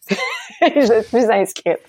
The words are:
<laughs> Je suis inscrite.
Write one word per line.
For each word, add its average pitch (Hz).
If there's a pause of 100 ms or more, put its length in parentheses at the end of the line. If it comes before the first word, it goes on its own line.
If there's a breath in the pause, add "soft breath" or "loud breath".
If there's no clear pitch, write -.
<laughs> -
Je 247
suis 226
inscrite. 190